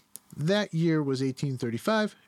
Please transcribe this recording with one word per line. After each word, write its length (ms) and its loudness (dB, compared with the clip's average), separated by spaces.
That 380 0
year 300 2
was 180 0
eighteen 360 -2
thirty-five, 580 0